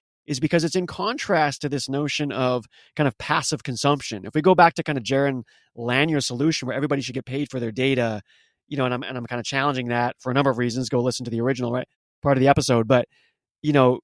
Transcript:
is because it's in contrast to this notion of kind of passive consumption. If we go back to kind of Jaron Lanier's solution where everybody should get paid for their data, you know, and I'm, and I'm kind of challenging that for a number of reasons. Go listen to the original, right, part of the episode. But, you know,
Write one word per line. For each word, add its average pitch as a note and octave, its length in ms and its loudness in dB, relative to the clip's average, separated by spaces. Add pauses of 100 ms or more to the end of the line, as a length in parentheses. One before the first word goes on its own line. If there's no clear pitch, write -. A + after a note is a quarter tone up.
(260)
is D3 120 -6
because D#3 240 0
it's E3 140 -2
in F3+ 100 -2
contrast F#3 760 -2
to D3 60 -2
this C3+ 200 -6
notion C#3+ 420 -2
of B2 360 -2 (280)
kind D3 140 2
of - 100 -6
passive D3+ 460 -2
consumption. B2+ 600 -2
If G#2 100 -10
we D#3 80 0
go F3+ 120 6
back E3+ 200 6
to D#3+ 100 -4
kind C#3+ 140 -2
of A#2 40 -6
Jaron C3+ 400 0 (320)
Lanier's C3 520 0
solution C#3 420 -2
where A#2 80 -4
everybody C#3 260 -2
should A#2+ 140 -8
get B2+ 100 -8
paid C3+ 240 -6
for C3 80 -6
their A2+ 140 -4
data, A#2+ 500 0 (480)
you D3 60 -8
know, C3 100 0
and B2 80 -2
I'm, B2 80 -6
and B2 160 -8
I'm A#2+ 80 -10
kind B2 140 -6
of - 40 -8
challenging C3+ 440 -2
that A#2+ 320 0
for B2+ 100 -6
a B2 40 0
number C#3 140 4
of A#2+ 80 0
reasons. B2 320 -2
Go B2+ 120 0
listen B2 240 -2
to A#2 60 -8
the A2+ 100 -4
original, B2 320 -2
right, B2 160 -6 (340)
part C#3 160 4
of - 20 4
the C3 80 6
episode. B2 400 4
But, B2 180 4 (560)
you D3 100 0
know, B2+ 320 4